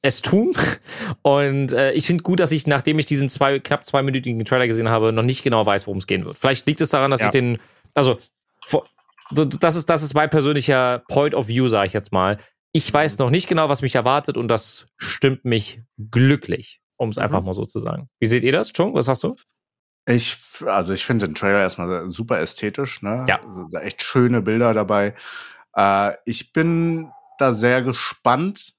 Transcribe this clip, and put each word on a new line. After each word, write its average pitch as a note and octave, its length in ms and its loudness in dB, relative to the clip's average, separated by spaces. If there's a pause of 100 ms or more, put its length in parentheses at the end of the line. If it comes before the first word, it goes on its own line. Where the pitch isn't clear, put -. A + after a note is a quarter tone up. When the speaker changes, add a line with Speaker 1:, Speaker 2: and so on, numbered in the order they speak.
Speaker 1:
es C3+ 200 0
tun. B3+ 320 2 (340)
<laughs> - 340 -10
Und, C#3 520 2
äh, C3+ 180 2
ich D3+ 160 -2
finde E3+ 160 2
gut, F3+ 160 0
dass E3 120 2
ich, D#3 140 -2
nachdem D3 320 2
ich D3 80 0
diesen C#3 240 0
zwei, C#3 300 2
knapp - 260 -4
zweiminütigen B2+ 600 -2
Trailer B2+ 200 2
gesehen A2+ 240 0
habe, A2+ 240 2
noch A2+ 100 0
nicht B2+ 200 0
genau A2+ 220 2
weiß, G2+ 200 0
worum G2 140 -6
es - 80 -10
gehen F#2 180 -2
wird. F2 120 -12
Vielleicht - 280 0
liegt D3+ 160 0
es D3 80 0
daran, C#3 220 2
dass B2+ 80 0
Speaker 2:
Ja. A2 80 2
Speaker 1:
ich G2+ 40 2
den, B2 280 0 (340)
also, C3 240 2 (480)
vor-, - 220 -2 (460)
so, D3+ 120 2
das D#3+ 300 0
ist, E3 140 -6
das D#3 140 2
ist C#3 120 -6
mein D3+ 140 2
persönlicher C3+ 800 2
Point C#3+ 260 2
of A#2+ 120 0
View, B2 200 2
sag G#2 180 4
ich F#2 80 -6
jetzt G#2 180 -2
mal. G2 260 2 (340)
Ich - 200 0
weiß D3 280 2
Speaker 2:
Mhm. C3+ 60 2
Speaker 1:
noch B2 40 0
nicht E3+ 180 0
genau, D#3+ 220 2
was C#3 120 0
mich C3+ 140 -2
erwartet C3 420 0
und A#2+ 100 -4
das - 400 -2 (100)
stimmt - 480 -2
mich A#2 360 -2 (280)
glücklich, B2+ 720 0 (160)
um's A2 200 -4
Speaker 2:
Mhm. - 60 -2
Speaker 1:
einfach G#2 200 -2
mal F#2+ 100 -6
so G2+ 100 -6
zu G#2+ 160 -8
sagen. - 300 -8 (100)
Wie A#2 60 0
seht A2+ 180 2
ihr B2+ 80 2
das, A2+ 220 -2
Chung? G#3 220 -2
Was B2 120 0
hast C3 160 -2
du? B3+ 120 -4 (720)
Speaker 3:
Ich A#2+ 260 0
f-, - 340 -16
also F#2+ 260 0
ich F#2 120 -6
finde A2 220 0
den D#2 80 -6
Trailer G2+ 240 2
erstmal F2+ 500 -4
super A2+ 300 -4
ästhetisch, G#2 640 -6
ne? A#2 260 -6
Speaker 1:
Ja. G2 180 2
Speaker 3:
Also F#2 220 -14
da E2 120 -8
echt - 200 -10
schöne B2 400 2
Bilder A2 320 2
dabei. G2+ 400 0 (640)
Äh, G2 380 2 (120)
ich - 280 -8
bin E3 580 0 (260)
da C3 160 2
sehr B2 300 2
gespannt C3 960 -2